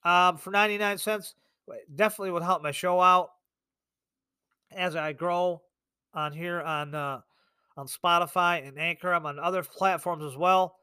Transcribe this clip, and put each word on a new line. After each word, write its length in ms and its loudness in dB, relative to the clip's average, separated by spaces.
um, 360 4
for 120 -12
ninety-nine 480 0
cents, 360 -6
definitely 380 0
would 100 -2
help 200 0
my 100 -4
show 280 0
out 300 6
as 240 -4
I 160 -4
grow 500 -2
on 180 -4
here 300 -6
on, 340 -4
uh, 240 -6
on 100 -12
Spotify 800 2
and 100 -18
Anchor. 360 -4
I'm 140 0
on 120 -8
other 240 -2
platforms 640 -2
as 120 -10
well. 460 4